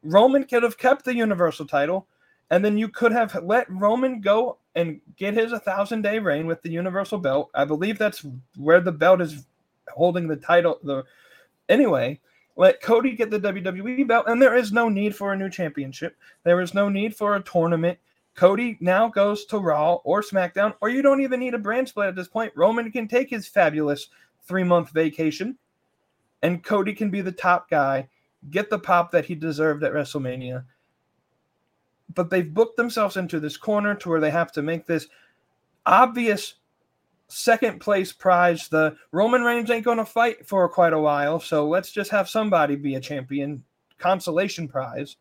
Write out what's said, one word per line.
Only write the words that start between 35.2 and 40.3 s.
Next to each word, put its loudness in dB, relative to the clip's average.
obvious 2
second 0
place -2
prize. 2
The 0
Roman 2
Reigns 0
ain't -2
gonna 0
fight -2